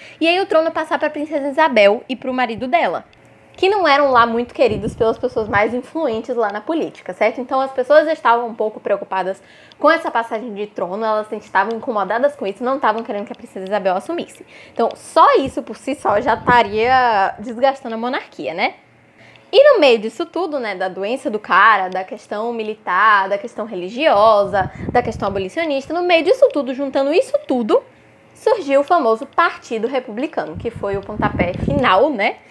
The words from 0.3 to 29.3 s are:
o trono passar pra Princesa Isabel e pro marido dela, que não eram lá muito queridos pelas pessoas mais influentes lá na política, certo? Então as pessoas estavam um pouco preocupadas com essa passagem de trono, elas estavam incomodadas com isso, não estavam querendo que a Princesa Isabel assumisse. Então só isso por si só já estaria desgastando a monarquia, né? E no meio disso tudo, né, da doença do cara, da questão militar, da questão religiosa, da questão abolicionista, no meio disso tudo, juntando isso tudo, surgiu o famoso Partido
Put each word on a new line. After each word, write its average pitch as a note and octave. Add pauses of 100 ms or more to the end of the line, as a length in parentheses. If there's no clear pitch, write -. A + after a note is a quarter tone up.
o G4
trono D#4+
passar F4
pra D4+
Princesa D4
Isabel B3
e C4
pro B3+
marido A#3
dela, A#3 (480)
que -
não G4
eram C#4+
lá A#3
muito A#3
queridos G#3+
pelas A3+
pessoas A#3+
mais G#3
influentes B3
lá A3+
na G3+
política, A3
certo? G#3+
Então C4
as C4
pessoas D4
estavam A#3+
um G#3+
pouco A3
preocupadas F#3+ (380)
com D4
essa D#4+
passagem A3+
de G3+
trono, G#3
elas G#3+
estavam G#3
incomodadas A3
com C4
isso, G3+
não C4
estavam A#3
querendo G3+
que B3
a -
Princesa G3
Isabel G3
assumisse. - (280)
Então A3+
só A4+
isso C#4
por A#3
si -
só G#3+
já A3+
estaria A#3
desgastando A#3+
a A3+
monarquia, -
né? A3+ (760)
E C#5+
no A4
meio B3
disso A3+
tudo, E4+
né, G#3+
da F#3
doença G3+
do G#3+
cara, F#3+
da F#3
questão A3
militar, G#3+
da G3+
questão G#3+
religiosa, G3+ (220)
da B3
questão A3+
abolicionista, C4+
no F4
meio E4+
disso C5
tudo, C4+
juntando C#4
isso B4+ (140)
tudo, C4 (520)
surgiu D4
o C#4+
famoso C4+
Partido C4